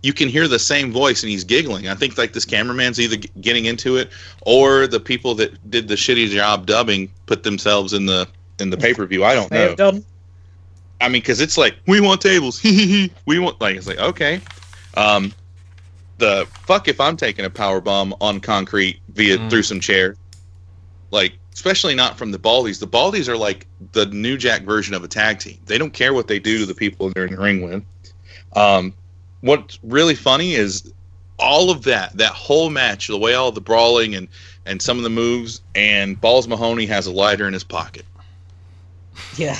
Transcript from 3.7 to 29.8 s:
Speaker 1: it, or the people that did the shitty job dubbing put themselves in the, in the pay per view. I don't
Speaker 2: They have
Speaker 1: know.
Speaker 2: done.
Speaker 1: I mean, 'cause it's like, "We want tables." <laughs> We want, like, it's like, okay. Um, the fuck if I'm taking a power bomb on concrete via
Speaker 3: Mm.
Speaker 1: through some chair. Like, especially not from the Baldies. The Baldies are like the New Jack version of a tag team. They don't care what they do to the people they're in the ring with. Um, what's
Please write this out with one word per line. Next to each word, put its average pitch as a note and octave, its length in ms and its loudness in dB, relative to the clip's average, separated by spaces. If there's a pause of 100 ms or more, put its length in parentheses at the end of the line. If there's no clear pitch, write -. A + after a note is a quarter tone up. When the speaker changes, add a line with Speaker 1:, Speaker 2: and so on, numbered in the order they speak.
Speaker 1:
it, - 140 -4 (320)
or C3+ 440 6
the A2+ 140 -2
people A#2+ 340 -4
that - 340 -4
did A2 200 -2
the G#2 80 -2
shitty A#2 320 0
job G2+ 380 0
dubbing G#2 440 0 (160)
put G#2+ 160 -2
themselves G2+ 500 0
in G2 140 0
the, F#2 220 0 (320)
in G2 100 -4
the F2+ 60 -2
pay A#2+ 180 2
per G#2+ 100 -4
view. F#2 200 0
I B2 100 4
don't G#2+ 160 0
Speaker 2:
They - 120 2
have - 160 4
Speaker 1:
know. G2 120 4
Speaker 2:
done. G3+ 140 -8 (960)
Speaker 1:
I B2 80 2
mean, B2+ 140 0
'cause A#2+ 180 0
it's D#3 180 0
like, B2+ 160 4 (140)
"We G3+ 120 6
want F#3+ 200 4
tables." F3 420 0
<laughs> G3 640 2
We D#3+ 140 0
want, F3+ 200 -4
like, G2 140 0
it's F#2 140 -10
like, F2+ 100 -6
okay. D3+ 420 -2 (560)
Um, G#2 360 2 (840)
the G2+ 280 2 (180)
fuck G3 220 0
if D3 140 -2
I'm D#3+ 160 2
taking G#2+ 280 -4
a F#2 60 -6
power G2 300 -2
bomb G2 400 -2
on G2+ 180 -2
concrete F#2+ 720 -2
via G#2 280 2
Speaker 3:
Mm. A2 140 -4
Speaker 1:
through A2 140 2
some G2 160 -4
chair. F#2+ 340 2 (960)
Like, F#2+ 220 0 (200)
especially F#3 440 -2
not B2+ 200 0
from A2 140 -8
the G2 80 -8
Baldies. A2+ 400 0
The G#2+ 80 -8
Baldies D3 420 0
are A#2 80 -2
like G#2 300 -4 (240)
the G#2 160 2
New G#2+ 320 -6
Jack A#2 240 0
version G2+ 320 -4
of F2 80 -6
a E2+ 60 -16
tag G#2+ 320 -2
team. F#2+ 260 -16
They A2+ 100 -2
don't D3 160 -2
care C3 220 0
what A#2+ 140 -2
they G2+ 100 0
do A2 200 0
to G#2+ 80 -2
the F#2 80 -8
people F#2+ 360 -4
they're F#2 160 -4
in F#2 80 -8
the F#2+ 80 -10
ring G2 200 0
with. F#2 200 -8 (720)
Um, G2 400 4 (460)
what's C#3 420 0